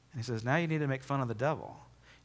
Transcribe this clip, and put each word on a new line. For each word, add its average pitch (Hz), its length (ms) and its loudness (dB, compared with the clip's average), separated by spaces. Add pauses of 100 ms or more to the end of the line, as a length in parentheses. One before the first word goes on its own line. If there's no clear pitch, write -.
(120)
And 131 80 -6
he 110 40 -4
says, 113 200 -2
"Now 131 120 4
you 170 100 2
need 156 140 2
to 147 60 2
make 135 180 0
fun 139 160 0
of 123 80 0
the 117 60 -2
devil. 117 420 -2 (480)